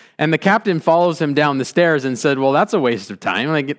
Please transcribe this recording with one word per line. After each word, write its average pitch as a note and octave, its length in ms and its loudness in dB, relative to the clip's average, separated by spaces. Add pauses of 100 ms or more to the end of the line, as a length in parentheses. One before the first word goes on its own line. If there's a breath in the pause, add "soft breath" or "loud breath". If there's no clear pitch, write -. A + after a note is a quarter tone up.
(180 loud breath)
And D#3 140 0
the D#3+ 60 2
captain F#3+ 420 0
follows E3+ 400 2
him D3 140 0
down C#3+ 240 0
the C3 80 -2
stairs D#3+ 400 0
and B2+ 120 -4
said, C#3 200 0
"Well, C3+ 140 2
that's F3 200 0
a G3 80 0
waste A#2 300 -2
of G2 100 -14
time. G#2 300 -2
Like, D3 280 -2